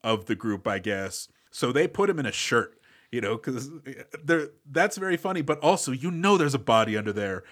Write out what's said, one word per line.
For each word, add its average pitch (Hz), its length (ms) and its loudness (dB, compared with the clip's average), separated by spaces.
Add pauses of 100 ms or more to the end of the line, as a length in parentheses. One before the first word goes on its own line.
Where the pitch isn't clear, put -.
of 107 220 0
the 113 100 -2
group, 101 320 -4
I 98 120 -2
guess. 98 480 -6 (240)
So 123 200 -2
they 151 160 2
put 202 220 0
him 170 100 0
in 135 60 -2
a 101 60 -4
shirt, - 480 -2 (320)
you 120 100 -4
know, 107 160 -2
'cause 127 320 -6 (540)
they're, 151 260 2 (200)
that's 180 280 2
very 190 200 -2
funny. 185 240 -2
But 151 180 0
also, 160 320 2
you 131 200 -4
know, 185 260 4
there's 147 160 2
a 135 60 2
body 110 360 4
under 104 160 -2
there. 98 400 -4